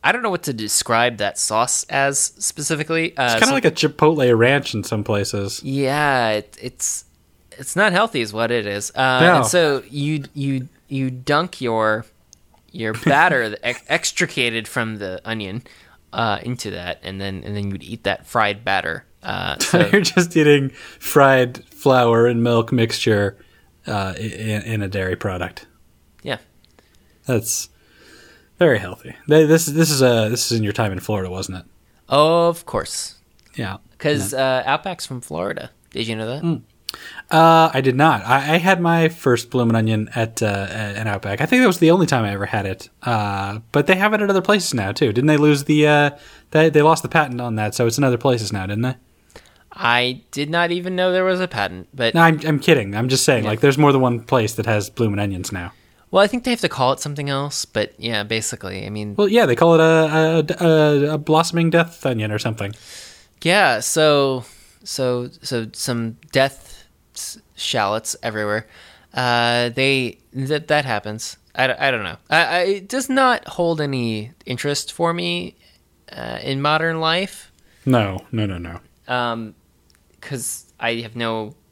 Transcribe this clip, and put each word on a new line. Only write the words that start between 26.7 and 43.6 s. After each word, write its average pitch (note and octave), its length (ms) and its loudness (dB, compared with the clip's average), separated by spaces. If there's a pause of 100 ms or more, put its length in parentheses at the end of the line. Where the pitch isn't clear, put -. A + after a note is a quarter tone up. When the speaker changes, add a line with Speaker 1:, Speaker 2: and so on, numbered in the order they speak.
Speaker 2:
That's A2+ 420 -4 (920)
very C#3+ 180 6
healthy. - 380 -10 (100)
They, D#3 200 6
this, E3 200 4
this D#3 240 2
is C#3 100 0
a, A#2 300 4
this A#2+ 220 -4
is A#2 40 0
in A2 60 0
your G#2 100 -2
time G#2+ 200 -2
in F#2 80 -6
Florida, G2 280 -4
wasn't F#2 300 -8
it? F2 60 -16 (440)
Speaker 1:
Of E3 580 2
course. - 500 -8 (400)
Speaker 2:
Yeah. G2+ 220 -8 (200)
Speaker 1:
'Cause, D3 340 -2
Speaker 2:
Yeah. C3 320 0
Speaker 1:
uh, C#3+ 140 0
Outback's F#3 280 -10
from B2+ 140 -10
Florida. F#2+ 500 -8 (200)
Did A#2 160 -6
you A2+ 80 -6
know A2 140 -6
that? C#3 160 -8
Speaker 2:
Mm. D#3+ 180 -2 (680)
Uh, D#3+ 440 8
I C3+ 80 0
did C3 140 2
not. C#3 280 4
I, C#3 300 2
I - 20 4
had F3 240 2
my E3+ 280 2
first B2 420 0
bloomin' A#2 260 2
onion A2 380 0
at, A2+ 280 -2
uh, A2+ 40 0 (240)
an G#2 360 -6
Outback. G2+ 360 -4
I D#3 40 2
think B3+ 160 4
that B3+ 40 6
was F3+ 140 2
the E3 100 6
only F3 160 6
time A#2+ 180 2
I G2+ 80 -2
ever G2+ 140 -4
had G2+ 180 -4
it. F#2+ 240 -8 (140)
Uh, G#2 560 -4 (140)